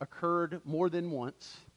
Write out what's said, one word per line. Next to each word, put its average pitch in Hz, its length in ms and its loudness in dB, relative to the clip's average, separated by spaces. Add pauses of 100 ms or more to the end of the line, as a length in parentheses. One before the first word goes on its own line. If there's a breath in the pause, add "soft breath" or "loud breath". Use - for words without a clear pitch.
occurred 170 640 2
more 160 260 2
than 175 220 0
once. - 480 -6 (160)